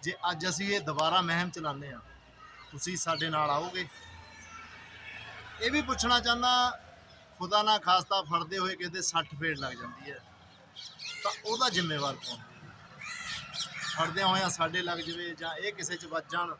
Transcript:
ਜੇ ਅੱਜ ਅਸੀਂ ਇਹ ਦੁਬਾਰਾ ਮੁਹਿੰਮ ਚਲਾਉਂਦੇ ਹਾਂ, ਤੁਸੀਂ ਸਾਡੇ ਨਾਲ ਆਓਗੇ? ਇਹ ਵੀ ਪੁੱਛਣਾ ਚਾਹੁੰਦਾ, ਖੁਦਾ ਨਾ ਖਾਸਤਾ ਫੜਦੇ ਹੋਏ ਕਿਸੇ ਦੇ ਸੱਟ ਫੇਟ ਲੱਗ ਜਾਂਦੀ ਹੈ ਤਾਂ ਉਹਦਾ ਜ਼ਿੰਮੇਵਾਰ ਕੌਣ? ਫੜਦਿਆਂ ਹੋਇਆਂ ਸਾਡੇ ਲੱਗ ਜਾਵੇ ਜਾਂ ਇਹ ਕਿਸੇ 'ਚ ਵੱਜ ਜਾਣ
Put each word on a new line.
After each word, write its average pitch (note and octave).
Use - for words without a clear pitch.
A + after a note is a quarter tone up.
ਜੇ D#3+
ਅੱਜ F3
ਅਸੀਂ G3
ਇਹ G3+
ਦੁਬਾਰਾ D#3
ਮੁਹਿੰਮ E3+
ਚਲਾਉਂਦੇ C#3+
ਹਾਂ, A#2+
ਤੁਸੀਂ E3+
ਸਾਡੇ D#3+
ਨਾਲ D3+
ਆਓਗੇ? F3
ਇਹ A#3
ਵੀ D4
ਪੁੱਛਣਾ B3
ਚਾਹੁੰਦਾ, B3
ਖੁਦਾ G3
ਨਾ G#3+
ਖਾਸਤਾ F#3
ਫੜਦੇ E3
ਹੋਏ F#3
ਕਿਸੇ F3
ਦੇ F3+
ਸੱਟ D#3+
ਫੇਟ D3+
ਲੱਗ C3+
ਜਾਂਦੀ B2
ਹੈ C3+
ਤਾਂ -
ਉਹਦਾ A#3
ਜ਼ਿੰਮੇਵਾਰ D#3
ਕੌਣ? -
ਫੜਦਿਆਂ E3
ਹੋਇਆਂ F#3
ਸਾਡੇ E3+
ਲੱਗ F3
ਜਾਵੇ E3
ਜਾਂ D#3+
ਇਹ F#3+
ਕਿਸੇ F3+
'ਚ E3+
ਵੱਜ D#3+
ਜਾਣ E3+